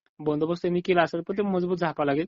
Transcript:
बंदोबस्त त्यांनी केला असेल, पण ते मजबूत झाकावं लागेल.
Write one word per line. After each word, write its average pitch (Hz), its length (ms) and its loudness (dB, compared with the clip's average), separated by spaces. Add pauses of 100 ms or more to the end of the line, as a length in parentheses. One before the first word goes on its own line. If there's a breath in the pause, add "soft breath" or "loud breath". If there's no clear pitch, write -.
(200)
बंदोबस्त 151 420 0
त्यांनी 175 180 0
केला 175 220 4
असेल, 165 260 0
पण 202 100 -4
ते 208 60 0
मजबूत 180 340 0
झाकावं 156 280 -2
लागेल. 143 220 0